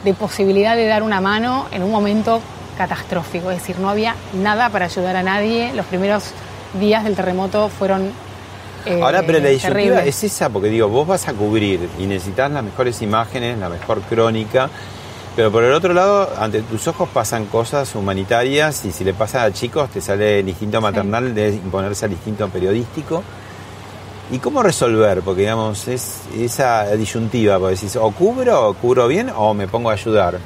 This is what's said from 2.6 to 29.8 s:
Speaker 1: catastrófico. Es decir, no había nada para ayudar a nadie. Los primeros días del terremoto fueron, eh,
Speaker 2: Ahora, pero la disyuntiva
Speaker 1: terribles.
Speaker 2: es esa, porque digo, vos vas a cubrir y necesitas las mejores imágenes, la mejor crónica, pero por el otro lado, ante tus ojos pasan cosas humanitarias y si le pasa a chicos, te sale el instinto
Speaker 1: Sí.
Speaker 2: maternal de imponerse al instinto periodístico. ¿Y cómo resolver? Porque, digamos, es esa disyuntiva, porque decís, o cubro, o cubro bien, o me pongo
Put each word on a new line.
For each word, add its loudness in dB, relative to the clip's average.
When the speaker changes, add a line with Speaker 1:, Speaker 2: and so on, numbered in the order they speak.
Speaker 1:
catastrófico. -4
Es -2
decir, -8
no 0
había 0
nada 2
para 0
ayudar -2
a 0
nadie. 0
Los -4
primeros 0
días 4
del 0
terremoto 0
fueron, 0
eh, 0
Speaker 2:
Ahora, 4
pero 4
la 4
disyuntiva 4
Speaker 1:
terribles. 2
Speaker 2:
es -
esa, 0
porque 0
digo, 4
vos 2
vas 0
a -4
cubrir 0
y -2
necesitas -2
las -4
mejores -2
imágenes, -2
la -6
mejor -2
crónica, 2
pero 4
por 4
el 6
otro 2
lado, 4
ante 0
tus -4
ojos -2
pasan -2
cosas -2
humanitarias 0
y -4
si -8
le 2
pasa 0
a 4
chicos, -2
te -8
sale 2
el 0
instinto -4
Speaker 1:
Sí. 2
Speaker 2:
maternal 0
de 2
imponerse -4
al 0
instinto -6
periodístico. -2
¿Y -4
cómo -2
resolver? 4
Porque, 0
digamos, 0
es -6
esa 2
disyuntiva, 2
porque 2
decís, -6
o 2
cubro, 4
o 0
cubro 4
bien, 2
o 2
me -2
pongo -2